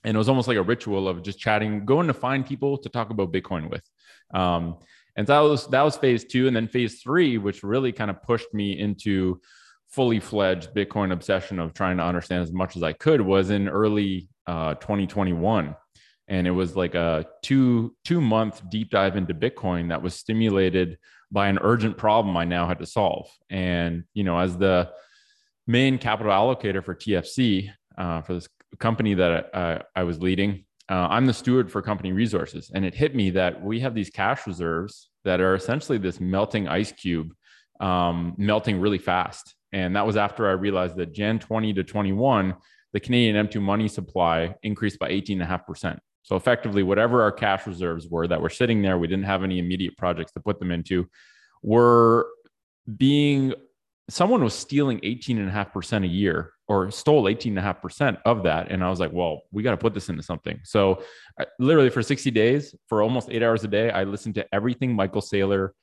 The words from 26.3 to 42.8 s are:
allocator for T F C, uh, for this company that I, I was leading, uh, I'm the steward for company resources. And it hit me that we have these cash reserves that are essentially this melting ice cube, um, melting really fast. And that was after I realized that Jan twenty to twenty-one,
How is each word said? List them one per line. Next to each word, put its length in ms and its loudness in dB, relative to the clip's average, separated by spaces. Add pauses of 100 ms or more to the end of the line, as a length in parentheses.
allocator 520 0
for 100 -8
T 220 -2
F 100 -2
C, 440 0 (280)
uh, 240 -4
for 120 -6
this 140 -8 (300)
company 360 0
that 380 2
I, 300 -2 (140)
I 80 0
was 180 -4
leading, 420 -2 (240)
uh, 220 2
I'm 160 4
the 80 2
steward 360 2
for 120 -4
company 300 -4
resources. 600 -2
And 120 -2
it 100 -4
hit 220 0
me 140 2
that 320 0
we 180 -4
have 140 -4
these 160 -4
cash 360 -2
reserves 640 -6 (140)
that 160 2
are 140 4
essentially 440 -2
this 220 -4
melting 480 -2
ice 240 -2
cube, 400 -4 (480)
um, 580 0
melting 420 0
really 180 0
fast. 560 -4 (180)
And 240 -2
that 100 2
was 100 0
after 320 0
I 40 2
realized 440 -2
that 160 -6
Jan 280 -2
twenty 340 -4
to 80 -2
twenty-one, 720 0 (380)